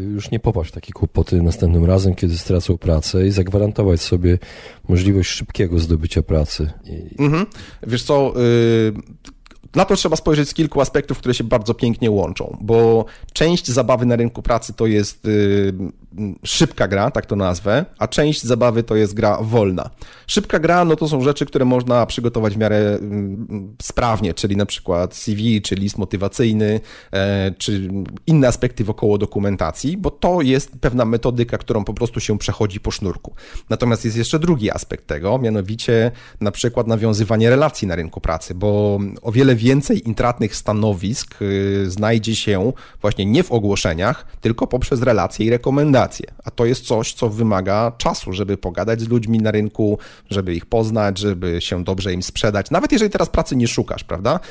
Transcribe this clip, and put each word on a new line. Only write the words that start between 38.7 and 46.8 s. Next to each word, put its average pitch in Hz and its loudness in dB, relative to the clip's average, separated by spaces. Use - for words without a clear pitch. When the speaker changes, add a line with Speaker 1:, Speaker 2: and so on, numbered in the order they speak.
Speaker 2:
o 117 -6
wiele 131 6
więcej 135 2
intratnych 117 0
stanowisk, 104 -2
y, 98 0
znajdzie 107 0
się 92 0
właśnie 104 0
nie 123 4
w - -12
ogłoszeniach, 98 0
tylko 113 0
poprzez 123 -2
relacje 104 2
i 113 2
rekomendacje. 135 2
A - -12
to 120 -2
jest 120 0